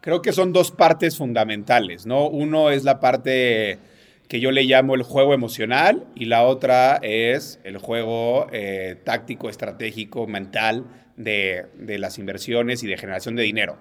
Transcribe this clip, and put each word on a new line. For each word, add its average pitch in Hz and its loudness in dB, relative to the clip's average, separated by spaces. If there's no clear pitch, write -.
creo 170 -2
que 190 0
son 180 0
dos 180 4
partes 160 2
fundamentales, 107 0
¿no? 135 0
Uno 151 0
es 139 0
la 120 4
parte 127 2
que 123 -4
yo 131 0
le 135 4
llamo 131 6
el 131 0
juego 139 4
emocional 127 0
y - -8
la 117 4
otra 131 4
es 117 -2
el 98 -14
juego, 117 -2
eh, 95 -8
táctico, 120 -6
estratégico, 110 -10
mental 107 -4
de, 98 -4
de 107 -10
las 95 -10
inversiones 117 -4
y 117 -10
de 95 -6
generación 95 -10
de 120 0
dinero. 104 -2